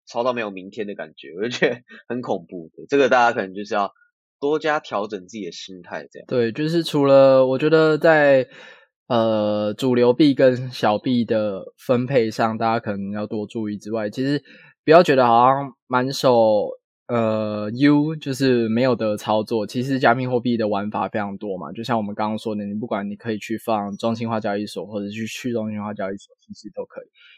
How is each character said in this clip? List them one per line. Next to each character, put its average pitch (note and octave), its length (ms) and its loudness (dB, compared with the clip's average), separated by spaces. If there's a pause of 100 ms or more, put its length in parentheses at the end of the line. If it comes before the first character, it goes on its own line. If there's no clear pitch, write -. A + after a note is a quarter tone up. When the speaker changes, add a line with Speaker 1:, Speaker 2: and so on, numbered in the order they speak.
Speaker 1:
抄 A#2+ 160 -6
到 B2+ 100 0
没 A#2+ 80 -6
有 G#2 100 -6
明 F#2+ 200 -14
天 G#2 160 -8
的 G2+ 80 -10
感 D#2+ 220 -14
觉， C2+ 200 -20
我 F#2+ 60 -8
就 A#2 80 -2
觉 C#3 200 0
得 A#2+ 60 -6 (320)
很 B2 120 -8
恐 F#2+ 280 -6
怖 E2+ 280 -14
的。 D#2+ 120 -16
这 C#3+ 100 2
个 C3+ 100 4
大 B2 160 6
家 A#2 80 4
可 A#2 100 -4
能 F#2+ 120 -10
就 G#2 100 -8
是 A2 100 -6
要 G2+ 180 0 (480)
多 D3 180 0
加 D3+ 220 -2
调 G#2+ 260 -6
整 G#2 140 -10
自 F2+ 180 -16
己 G2+ 60 -10
的 E2+ 80 -10
心 F#2 300 -18
态 D#2+ 280 -12
这 - 80 -20
样。 - 80 -18
Speaker 2:
对， A#2+ 240 0
就 D3 180 -4
是 E3 140 0
除 D3+ 220 0
了 C3+ 420 8
我 C3 120 0
觉 D3+ 120 0
得 D#3 260 4
在， D3 500 4 (600)
呃， G#2+ 680 0
主 B2+ 200 0
流 A#2+ 180 6
币 C#3+ 200 4
跟 B2+ 380 2
小 G#2+ 280 0
币 B2 260 0
的 G#2+ 380 -2 (140)
分 B2+ 300 -2
配 A#2+ 240 2
上， A2 260 -2
大 A#2 140 0
家 A2+ 100 0
可 G#2+ 120 -6
能 G2 200 -8
要 G#2+ 140 -6
多 G#2 200 -6
注 A2 220 -8
意 G#2 80 -6
之 G#2 160 -12
外， G#2+ 160 -4
其 A2+ 140 -6
实 C#3+ 200 -2 (420)
不 D3 60 4
要 E3+ 120 10
觉 D#3+ 140 2
得 B2+ 100 6
好 A#2+ 220 6
像 C3+ 240 -2 (140)
满 B2+ 260 -2
手， A2+ 560 4 (400)
呃， A2 680 -2
U， D3 420 2
就 C#3+ 180 -8
是 B2 340 2
没 A2+ 140 0
有 C3 120 2
得 G#2+ 220 -2
操 G#2+ 260 0
作。 G#2+ 240 -4
其 B2 160 -6
实 C3+ 160 -2
加 B2 160 4
密 B2+ 120 -4
货 B2 120 0
币 A#2+ 200 0
的 G#2+ 100 -2
玩 G#2 220 -4
法 G2 180 -4
非 A2 100 -6
常 G2+ 200 -6
多 G2 180 -8
嘛， E2 160 -12
就 A2+ 100 -12
像 A#2+ 140 -2
我 A2 60 -2
们 G2+ 120 -8
刚 G#2+ 140 -4
刚 A2 100 -4
说 A2 160 -6
的， G#2 100 -6
你 G2+ 100 -8
不 G#2+ 120 -8
管 G2+ 220 -6
你 G2+ 80 -10
可 A2+ 160 -6
以 G#2+ 60 -6
去 A2 180 -8
放 G#2 400 -4
中 A#2 180 -2
心 A#2 140 -6
化 A2+ 100 -2
交 G#2+ 160 -4
易 G#2 120 -6
所， F#2 200 -10
或 G#2 140 -8
者 G2+ 100 -8
去 A2 160 -8
去 A#2+ 260 -8
中 A2 180 -4
心 G#2+ 120 -8
化 G#2 120 -8
交 G2 180 -8
易 G2+ 40 -10
所， - 240 -20
其 - 120 -20
实 - 220 -20
都 - 100 -10
可 - 180 -18
以。 - 40 -20 (320)